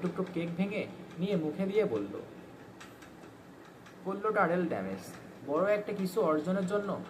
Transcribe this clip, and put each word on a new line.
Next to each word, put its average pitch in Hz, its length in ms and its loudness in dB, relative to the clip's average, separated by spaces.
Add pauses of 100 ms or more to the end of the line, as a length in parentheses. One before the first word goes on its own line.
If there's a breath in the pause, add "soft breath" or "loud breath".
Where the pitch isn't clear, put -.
টুকরো 180 220 0 (100)
কেক 170 220 0
ভেঙে 196 300 0 (320)
নিয়ে 190 180 2
মুখে 156 300 0
দিয়ে 202 180 4
বলল, 101 360 -2 (1800)
"কোল্যাটারাল 190 640 4
ড্যামেজ, 95 440 -4 (340)
বড় 175 280 4
একটা 208 180 0
কিছু 190 280 0
অর্জনের 175 460 4
জন্য 196 440 0